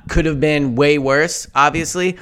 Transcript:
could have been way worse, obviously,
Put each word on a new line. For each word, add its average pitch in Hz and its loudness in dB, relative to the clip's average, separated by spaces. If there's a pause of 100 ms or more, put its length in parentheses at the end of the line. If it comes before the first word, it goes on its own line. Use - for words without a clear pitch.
could 165 0
have 151 -2
been 143 0
way 147 2
worse, 143 -2
obviously, 165 0